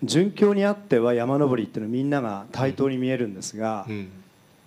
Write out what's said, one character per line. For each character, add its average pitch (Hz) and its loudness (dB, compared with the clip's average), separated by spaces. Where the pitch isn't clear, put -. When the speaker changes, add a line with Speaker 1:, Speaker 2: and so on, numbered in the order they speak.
Speaker 1:
順 151 2
境 202 4
に 196 2
あ 202 2
っ 202 -4
て - 0
は 120 4
山 120 0
登 131 2
り 101 -2
っ - -20
て 113 -8
い 110 -4
う - -6
の 107 -4
は - -2
み 127 -2
ん 143 -2
な 143 0
が 101 -6
対 135 -2
等 135 0
に 131 -2
見 127 -2
え 131 0
る 120 -2
ん 98 -10
で 95 -12
す - -12
が、 107 -4
Speaker 2:
う 110 -10
ん。 107 -6
う 101 -8
ん。 95 -10